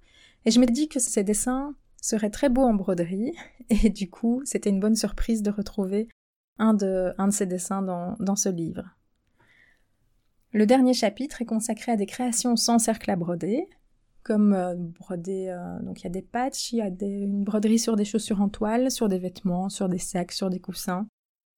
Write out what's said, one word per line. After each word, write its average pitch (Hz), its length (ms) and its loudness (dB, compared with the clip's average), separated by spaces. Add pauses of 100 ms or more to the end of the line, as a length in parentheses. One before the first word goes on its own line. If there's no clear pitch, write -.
(460)
Et 226 40 4
je 233 100 6
me 254 60 8
dis 277 220 0
que - 100 -4
ces 220 260 0
dessins 254 500 -2 (260)
seraient 214 300 -2
très 285 180 0
beaux 254 160 4
en 233 100 4
broderie. 190 600 -2 (180)
<laughs> - 160 -20
Et 214 220 6
du 190 180 -6
coup, 240 360 -2
c'était - 260 -2
une 196 100 2
bonne 220 160 4
surprise 220 460 0
de 208 80 0
retrouver 202 580 -4 (500)
un 220 140 4
de, 190 460 2
un 196 100 2
de 202 40 2
ces 202 140 0
dessins 185 360 -4
dans, 180 360 -4
dans 196 180 0
ce - 120 0
livre. 170 480 -6 (1600)
Le 214 140 6
dernier 254 280 6
chapitre 247 480 -2
est 233 40 -4
consacré 220 440 -4
à 226 60 2
des 202 100 0
créations 240 480 -2
sans 233 240 4
cercle 220 320 0
à 196 60 2
broder, 175 520 -2 (540)
comme, 208 300 4
euh, 180 240 0
broder, 180 720 -8
euh, 175 340 -8
donc 185 180 -10
il - 40 -20
y - 20 -8
a 180 40 -6
des 190 120 -6
patchs, 262 500 -6
il 233 40 -2
y 226 40 2
a 202 100 -2
des, 190 180 -6
une 202 340 -2
broderie 214 380 2
sur 226 160 0
des 208 80 2
chaussures 208 360 -2
en 202 80 4
toile, 233 440 0
sur 226 160 0
des 185 100 0
vêtements, 180 500 -2
sur 190 200 -2
des 185 100 0
sacs, 175 320 -4
sur 190 200 -2
des 185 100 -4
coussins. 185 480 -6 (500)